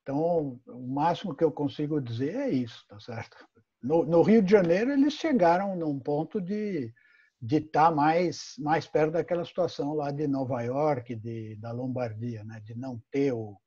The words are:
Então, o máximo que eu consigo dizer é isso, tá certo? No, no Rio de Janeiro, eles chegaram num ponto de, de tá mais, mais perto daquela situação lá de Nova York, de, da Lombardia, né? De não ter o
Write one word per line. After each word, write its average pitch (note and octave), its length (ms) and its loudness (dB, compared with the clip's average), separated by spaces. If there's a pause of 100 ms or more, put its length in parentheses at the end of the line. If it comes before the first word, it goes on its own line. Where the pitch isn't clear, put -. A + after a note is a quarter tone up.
Então, D3 580 -2 (100)
o B2 180 -14
máximo D3+ 480 -2
que E3 100 0
eu D#3 60 6
consigo D3 500 -2
dizer B2+ 360 -4
é C#4 120 -2
isso, B2+ 400 -2
tá G2+ 120 -18
certo? - 360 -12 (460)
No, D3+ 240 2
no E3 160 6
Rio G#3+ 180 8
de F#3 100 2
Janeiro, G3+ 420 4
eles C#4+ 220 4
chegaram F#3+ 640 2
num D3+ 220 -2
ponto D3 420 -4
de, F#3 540 -6 (480)
de C3+ 180 2
tá D3+ 300 4
mais, D#3+ 680 0
mais D3+ 280 0
perto D#3 260 2
daquela E3+ 320 -2
situação D#3 500 -4
lá C#3+ 180 -2
de D3 160 -2
Nova C3+ 340 -2
York, B2+ 540 -2
de, A2 400 -10
da A#2 160 -10
Lombardia, A#2+ 720 -6
né? A2 160 -14
De A2 160 -14
não B2 340 -10
ter C#3 220 0
o G#2+ 340 -8